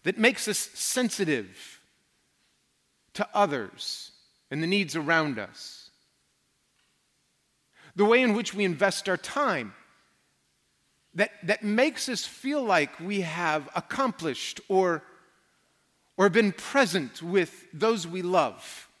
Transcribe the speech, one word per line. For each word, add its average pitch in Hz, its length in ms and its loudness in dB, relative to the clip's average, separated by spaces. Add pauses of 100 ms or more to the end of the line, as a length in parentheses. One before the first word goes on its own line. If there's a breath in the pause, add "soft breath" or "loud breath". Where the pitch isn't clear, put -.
that 190 140 -2
makes 226 300 2
us 208 100 -2
sensitive - 1200 -2 (1300)
to 208 200 -2
others 143 800 -2 (380)
and 151 120 -4
the 165 40 -2
needs 180 280 0
around 156 440 0
us. - 520 -16 (2000 soft breath)
The 202 80 4
way 233 160 8
in 226 140 4
which 220 180 -2
we 202 120 0
invest 185 440 0
our 185 80 0
time, 170 560 -2 (1400)
that, 202 160 0 (140)
that 208 200 -2
makes 240 460 0
us 220 140 -4
feel 277 380 -4
like 175 380 0
we 196 220 -4
have 156 520 -2
accomplished - 920 -4
or, 185 340 2 (1160)
or 202 100 6
been 202 240 4
present 175 680 0
with 175 500 0
those 196 340 0
we 180 140 -8
love. 175 680 0 (120)